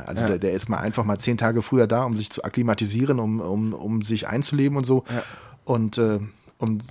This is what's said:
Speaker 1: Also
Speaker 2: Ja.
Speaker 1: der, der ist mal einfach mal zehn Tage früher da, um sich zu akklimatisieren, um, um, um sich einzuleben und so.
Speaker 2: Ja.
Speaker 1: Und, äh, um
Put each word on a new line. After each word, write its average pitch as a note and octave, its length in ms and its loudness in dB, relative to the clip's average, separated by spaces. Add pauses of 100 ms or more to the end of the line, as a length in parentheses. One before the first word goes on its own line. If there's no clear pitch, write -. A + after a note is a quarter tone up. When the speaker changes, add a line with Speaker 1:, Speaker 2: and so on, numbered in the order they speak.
Speaker 1:
Also G#2 160 -2
Speaker 2:
Ja. G#2+ 60 2
Speaker 1:
der, F2+ 100 0
der F#2+ 140 0
ist F#2+ 140 -2
mal G#2+ 120 -2
einfach A2 240 -2
mal G#2 160 0
zehn A#2+ 180 0
Tage A2+ 240 2
früher B2 240 4
da, A#2 200 2
um A#2 120 -2
sich G#2+ 140 -4
zu - 120 -8
akklimatisieren, A#2 760 0
um, A2 200 0
um, G#2 360 -2
um G#2+ 260 -2
sich G#2 260 -2
einzuleben C#3 520 0
und A#2 60 0
so. B2+ 180 4 (100)
Speaker 2:
Ja. A#2 80 -2 (420)
Speaker 1:
Und, A2+ 360 0
äh, G#2+ 200 2 (380)
um A2 220 -2 (120)